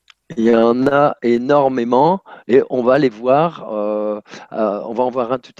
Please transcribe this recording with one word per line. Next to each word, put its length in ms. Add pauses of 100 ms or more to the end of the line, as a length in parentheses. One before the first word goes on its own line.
(360)
Il 60
y 140
en 320
a 340
énormément 1000 (280)
et 200
on 140
va 160
les 100
voir, 640
euh, 480 (320)
euh, 320
on 80
va 120
en 60
voir 200
un 80
tout 220